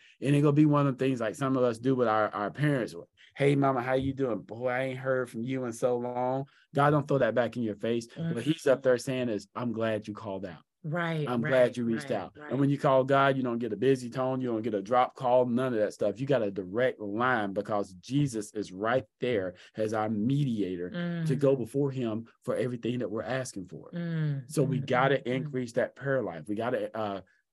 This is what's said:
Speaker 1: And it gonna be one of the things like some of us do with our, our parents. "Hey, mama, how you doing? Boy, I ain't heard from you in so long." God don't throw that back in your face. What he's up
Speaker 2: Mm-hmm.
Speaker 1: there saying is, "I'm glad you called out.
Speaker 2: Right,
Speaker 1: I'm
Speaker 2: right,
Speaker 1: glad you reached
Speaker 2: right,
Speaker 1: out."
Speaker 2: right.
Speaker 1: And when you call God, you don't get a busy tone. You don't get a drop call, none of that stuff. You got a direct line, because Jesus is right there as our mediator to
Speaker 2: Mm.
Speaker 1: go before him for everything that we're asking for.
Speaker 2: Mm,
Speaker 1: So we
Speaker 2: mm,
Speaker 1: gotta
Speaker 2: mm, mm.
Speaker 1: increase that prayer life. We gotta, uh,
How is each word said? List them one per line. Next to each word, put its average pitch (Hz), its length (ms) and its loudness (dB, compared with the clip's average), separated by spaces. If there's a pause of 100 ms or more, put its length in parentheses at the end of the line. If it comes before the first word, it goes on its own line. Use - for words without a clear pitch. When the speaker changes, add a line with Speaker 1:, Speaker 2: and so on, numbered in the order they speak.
(220)
Speaker 1:
And 143 140 4
it 143 40 4
gonna 147 120 6
be 151 140 8
one 147 200 4
of 131 100 0
the 131 80 0
things 131 160 0
like 107 140 -2
some 131 220 -2
of 127 80 2
us 117 140 0
do 127 180 0
with 123 120 2
our, 107 220 2
our 101 220 -2
parents. 127 420 0 (420)
"Hey, 143 200 4
mama, 135 260 2
how 127 120 0
you 135 200 0
doing? 127 240 -2
Boy, 117 300 -6
I 127 160 -2
ain't 131 160 -6
heard 131 280 -2
from 113 140 -8
you 127 220 -4
in 120 80 -4
so 123 260 0
long." 127 480 -2 (280)
God 143 160 6
don't 147 160 2
throw 143 120 2
that 117 160 2
back 120 220 0
in 123 80 -2
your 104 100 -2
face. 113 320 -2 (100)
What 165 280 -4
he's 151 220 -2
up 135 120 6
Speaker 2:
Mm-hmm. 139 60 -12
Speaker 1:
there 127 140 6
saying 127 300 -2
is, 104 280 -4
"I'm 117 160 -4
glad 110 340 -2
you 104 80 -8
called 98 320 -8
out. 80 160 -14 (240)
Speaker 2:
Right, 165 400 -2
Speaker 1:
I'm 120 160 0
Speaker 2:
right, 151 80 -2
Speaker 1:
glad 123 260 6
you 123 80 -2
reached 113 260 -2
Speaker 2:
right, 107 100 0
Speaker 1:
out." 85 160 -12
Speaker 2:
right. 147 160 -10
Speaker 1:
And 143 80 0
when 139 100 4
you 143 80 0
call 135 240 4
God, 139 340 4
you 135 60 -2
don't 120 160 -2
get 113 140 -2
a 104 40 -4
busy 123 320 2
tone. 131 320 -2
You 123 120 -2
don't 110 100 -2
get 110 120 -2
a 98 80 0
drop 123 340 2
call, 127 300 4
none 123 260 0
of 110 80 2
that 98 140 0
stuff. 104 260 -2
You 135 80 -4
got 131 140 4
a 101 80 0
direct 98 500 -2
line, 104 540 0
because 101 400 -2
Jesus 117 600 -2
is 95 160 -6
right 107 340 0 (160)
there 98 340 -2 (220)
as 110 180 -2
our 110 140 0
mediator 107 840 0
to 170 440 -2
Speaker 2:
Mm. - 60 -4
Speaker 1:
go 135 160 4
before 135 340 -2
him 113 360 -4 (180)
for 123 100 -2
everything 120 460 -4
that 104 100 -4
we're 107 120 -6
asking 120 440 -6
for. - 260 -16
Speaker 2:
Mm, 160 560 -4
Speaker 1:
So - 140 0
we 127 160 0
Speaker 2:
mm, 110 80 -4
Speaker 1:
gotta 131 300 2
Speaker 2:
mm, 127 80 -4
mm. 120 100 -2
Speaker 1:
increase 127 380 -6
that - 240 -2
prayer 135 260 -2
life. 82 260 -8
We 104 60 -4
gotta, 113 420 -4
uh, 101 240 -6 (320)